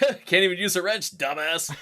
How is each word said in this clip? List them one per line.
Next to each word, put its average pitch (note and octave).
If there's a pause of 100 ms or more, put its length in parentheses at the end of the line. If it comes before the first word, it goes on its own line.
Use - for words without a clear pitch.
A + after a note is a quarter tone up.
(240)
Can't F3+
even F#3
use G3
a F#3
wrench, G3
dumbass. D3+